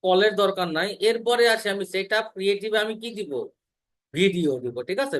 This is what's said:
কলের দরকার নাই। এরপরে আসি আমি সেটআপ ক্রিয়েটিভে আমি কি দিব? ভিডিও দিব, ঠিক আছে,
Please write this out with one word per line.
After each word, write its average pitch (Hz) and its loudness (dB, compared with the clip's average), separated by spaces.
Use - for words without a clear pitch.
কলের 190 4
দরকার 190 0
নাই। 185 -2
এরপরে 226 2
আসি 220 0
আমি 196 -4
সেটআপ 196 -2
ক্রিয়েটিভে 202 -2
আমি 220 -4
কি 226 -10
দিব? 180 -8
ভিডিও 175 2
দিব, 123 -6
ঠিক 185 -4
আছে, 269 -2